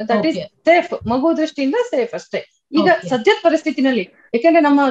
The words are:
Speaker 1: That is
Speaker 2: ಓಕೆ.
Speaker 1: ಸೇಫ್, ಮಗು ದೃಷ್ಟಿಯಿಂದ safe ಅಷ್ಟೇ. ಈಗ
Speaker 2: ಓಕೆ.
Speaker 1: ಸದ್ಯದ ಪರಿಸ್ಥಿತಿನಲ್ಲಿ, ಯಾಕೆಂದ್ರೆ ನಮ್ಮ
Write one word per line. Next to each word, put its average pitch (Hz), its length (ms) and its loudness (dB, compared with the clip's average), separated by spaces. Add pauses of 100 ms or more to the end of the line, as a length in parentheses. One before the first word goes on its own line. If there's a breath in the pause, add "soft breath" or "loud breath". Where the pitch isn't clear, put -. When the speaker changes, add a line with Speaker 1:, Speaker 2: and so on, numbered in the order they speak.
Speaker 1:
That 220 200 -2
is 311 80 0
Speaker 2:
ಓಕೆ. 190 120 -4
Speaker 1:
ಸೇಫ್, - 680 -2
ಮಗು 262 300 0
ದೃಷ್ಟಿಯಿಂದ 294 380 -4 (140)
safe 254 240 -4
ಅಷ್ಟೇ. - 320 -10 (260)
ಈಗ 294 100 2
Speaker 2:
ಓಕೆ. 320 280 2
Speaker 1:
ಸದ್ಯದ 262 340 2
ಪರಿಸ್ಥಿತಿನಲ್ಲಿ, 269 680 0 (240 soft breath)
ಯಾಕೆಂದ್ರೆ 320 300 2
ನಮ್ಮ 285 280 4